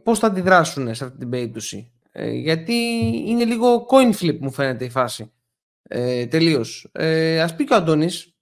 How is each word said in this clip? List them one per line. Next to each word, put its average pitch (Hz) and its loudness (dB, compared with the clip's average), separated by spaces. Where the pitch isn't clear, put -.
πώς 226 0
θα 226 2
αντιδράσουνε 175 2
σε 131 -10
αυτή 127 -12
την 127 -10
περίπτωση; 117 -8
Ε, 113 -8
γιατί 160 -2
είναι 233 2
λίγο 233 2
coin 262 8
flip, 165 -2
μου 135 -4
φαίνεται, 127 -2
η 123 -8
φάση. 117 -4
Ε, 123 -4
τελείως. 156 0
Ε, 160 0
ας 165 -4
πει 294 -2
και - -2
ο 233 8
Αντώνης, 165 0